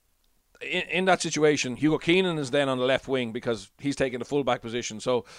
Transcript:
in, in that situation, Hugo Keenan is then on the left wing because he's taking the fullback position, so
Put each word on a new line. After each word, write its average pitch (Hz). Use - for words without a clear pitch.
in, 156
in 175
that 180
situation, 147
Hugo 147
Keenan 175
is 135
then 143
on 131
the 127
left 127
wing 123
because 117
he's 139
taking 123
the 120
fullback 127
position, 113
so 123